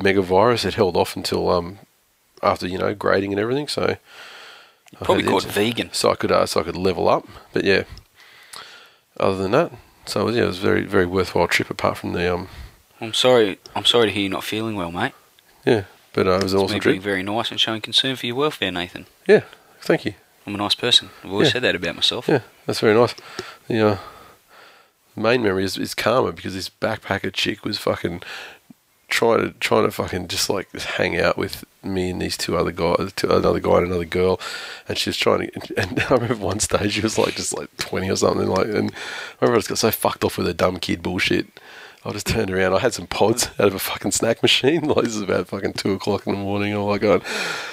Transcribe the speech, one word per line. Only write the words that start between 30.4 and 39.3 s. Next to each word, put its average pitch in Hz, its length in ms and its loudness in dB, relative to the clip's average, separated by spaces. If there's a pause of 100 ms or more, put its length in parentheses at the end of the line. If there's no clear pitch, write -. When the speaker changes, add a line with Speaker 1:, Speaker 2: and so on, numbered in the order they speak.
Speaker 1:
like, 98 220 -4
just - 140 -10
hang 87 340 -2
out 87 180 2
with - 260 -6 (180)
me 92 280 -2
and 90 120 -4
these 90 140 -4
two 98 200 -2
other 87 160 0
guys, 85 420 0
two, - 160 -2
another 90 300 2
guy 90 180 4
and 87 80 2
another 90 180 -2
girl, 90 360 0 (480)
and 101 100 -4
she - 120 -2
was - 60 -4
trying 95 340 2
to, - 300 -12
and 92 200 -2
<laughs> - 100 0
I 147 40 4
remember 120 220 2
one 98 240 -2
stage - 320 0
she 107 80 -2
was, 107 180 0
like, - 160 2
just, - 220 -6
like, 73 200 -10
twenty 95 340 -4
or 98 60 0
something, 98 320 2
like, 95 180 2
and 104 240 0 (500)